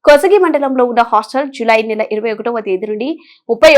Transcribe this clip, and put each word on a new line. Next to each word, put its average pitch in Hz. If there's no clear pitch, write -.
కొసగి 349
మండలంలో 269
ఉన్న 233
హాస్టల్ 262
జూలై 220
నెల 214
ఇరవై 220
ఒకటవ 226
తేదీ 190
నుండి 214
ముప్పై 269